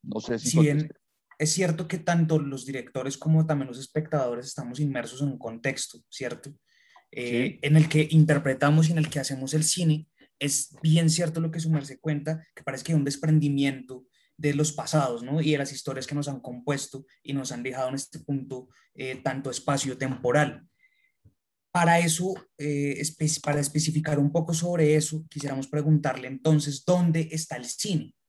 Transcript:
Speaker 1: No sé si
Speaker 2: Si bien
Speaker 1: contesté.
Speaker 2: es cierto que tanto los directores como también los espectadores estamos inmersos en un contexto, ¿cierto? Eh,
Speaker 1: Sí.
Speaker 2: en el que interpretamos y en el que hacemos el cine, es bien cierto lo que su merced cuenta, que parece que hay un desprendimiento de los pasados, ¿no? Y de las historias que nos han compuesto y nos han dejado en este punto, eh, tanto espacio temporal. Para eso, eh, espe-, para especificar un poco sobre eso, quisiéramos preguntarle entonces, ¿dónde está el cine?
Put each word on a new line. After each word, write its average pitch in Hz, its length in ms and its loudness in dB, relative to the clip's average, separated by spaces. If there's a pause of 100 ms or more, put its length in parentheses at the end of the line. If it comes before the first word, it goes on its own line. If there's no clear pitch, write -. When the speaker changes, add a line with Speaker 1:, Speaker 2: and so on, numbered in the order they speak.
Speaker 1:
No - 200 -8
sé 117 180 -4
si - 120 -4
Speaker 2:
Si 160 100 4
bien 147 180 4
Speaker 1:
contesté. 156 220 -6 (400)
Speaker 2:
es 156 120 0
cierto 170 360 -2
que 180 100 -6
tanto 160 400 2
los 135 280 -6
directores 131 520 -8
como 160 280 4
también 143 200 0
los 123 140 -12
espectadores 135 640 -4
estamos 123 320 -12
inmersos 127 440 -4
en 143 60 -2
un 127 100 -6
contexto, 117 600 -6 (100)
¿cierto? 123 420 -10 (600)
Eh, 120 440 -2
Speaker 1:
Sí. - 80 -20
Speaker 2:
en 143 120 4
el 156 140 8
que 156 240 4
interpretamos 151 760 6
y 165 40 2
en 165 60 2
el 151 120 0
que - 80 -4
hacemos 135 360 -6
el 156 100 2
cine, 160 420 2 (320)
es - 440 -4
bien 160 280 6
cierto 165 300 0
lo 165 100 -2
que 165 100 -6
su 160 100 -2
merced 147 300 -2
cuenta, 156 440 -4 (100)
que - 80 -20
parece 131 220 -8
que 165 80 -2
hay 160 60 4
un 143 60 2
desprendimiento 139 1000 0 (320)
de 147 180 0
los 151 180 0
pasados, 123 500 -2
¿no? 139 180 -2
Y 156 120 2
de 143 60 0
las 139 140 -6
historias 131 340 -8
que - 80 -8
nos 147 140 -4
han 135 120 -8
compuesto 135 640 -6 (180)
y 139 100 -8
nos 131 200 -4
han 120 100 -10
dejado 131 260 -4
en 131 60 -6
este 135 240 -10
punto, 131 500 -8 (260)
eh, 131 280 -10
tanto 135 280 -4
espacio 135 460 -2
temporal. 131 720 0 (1040)
Para 170 280 4
eso, 175 360 0 (220)
eh, 143 440 -2
espe-, 156 420 -2
para 147 160 0
especificar 151 600 0
un 143 120 4
poco 165 240 0
sobre 165 400 4
eso, 156 340 0
quisiéramos 139 380 -6
preguntarle 143 600 2
entonces, 147 560 0
¿dónde 165 480 2
está 156 240 -6
el 123 80 -10
cine? 156 500 -4 (140)